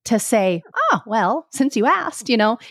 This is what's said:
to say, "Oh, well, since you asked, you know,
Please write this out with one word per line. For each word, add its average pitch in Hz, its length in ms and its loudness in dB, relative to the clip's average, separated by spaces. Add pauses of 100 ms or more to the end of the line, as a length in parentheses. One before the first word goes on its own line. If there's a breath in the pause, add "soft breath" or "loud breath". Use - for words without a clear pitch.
to 220 120 2
say, 190 460 0 (260)
"Oh, 240 160 0
well, 220 460 -2
since 269 240 0
you 214 100 2
asked, 349 420 -2
you 240 80 2
know, 214 220 2 (120 loud breath)